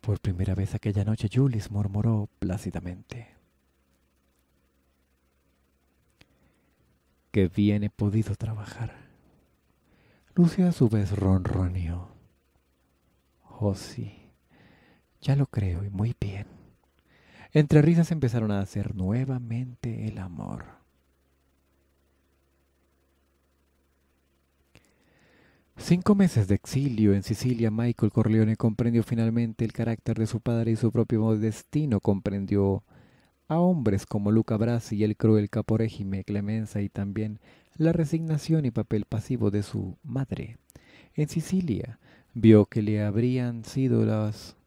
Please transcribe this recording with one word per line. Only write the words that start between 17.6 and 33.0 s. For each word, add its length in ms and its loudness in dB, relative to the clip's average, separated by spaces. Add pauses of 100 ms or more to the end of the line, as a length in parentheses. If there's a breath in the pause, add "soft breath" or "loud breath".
risas 320 4
empezaron 380 0
a 100 0
hacer 340 -6
nuevamente 1120 -4
el 100 -10
amor. 480 -12 (4000 soft breath)
Cinco 360 4
meses 340 2
de 80 2
exilio 580 2
en 80 0
Sicilia, 480 -2
Michael 420 0
Corleone 440 2
comprendió 460 2
finalmente 640 0
el 80 -4
carácter 460 -4
de 80 2
su 140 -4
padre 320 0
y 40 2
su 160 0
propio 460 2
destino. 640 -2
Comprendió 840 0 (640 soft breath)